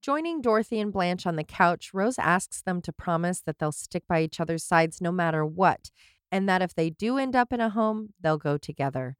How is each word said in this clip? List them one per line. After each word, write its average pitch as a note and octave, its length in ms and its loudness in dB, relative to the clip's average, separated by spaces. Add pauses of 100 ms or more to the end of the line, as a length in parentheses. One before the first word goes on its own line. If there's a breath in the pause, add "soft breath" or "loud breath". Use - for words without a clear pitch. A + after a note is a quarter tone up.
Joining D#4 400 -2
Dorothy A3 400 2
and G#3 100 -2
Blanche F3+ 360 0
on E3+ 100 -2
the D#3 80 -2
couch, - 480 2
Rose G3+ 260 0
asks F3 440 0
them F3+ 180 -2
to E3 100 -10
promise F3 520 -2
that - 160 -6
they'll D#3 120 -2
stick - 380 -8
by E3 140 2
each - 180 -4
other's E3 240 -2
sides E3 380 2
no F3 100 0
matter E3 320 0
what, D#3+ 460 0 (400 soft breath)
and G3 180 0
that F#3 140 2
if F3 120 -4
they E3 140 0
do A3+ 300 -2
end C4 180 0
up B3 160 2
in A#3+ 80 -2
a A3+ 80 2
home, A3 500 -2
they'll D#3 200 2
go D3 180 0
together. C3+ 640 -6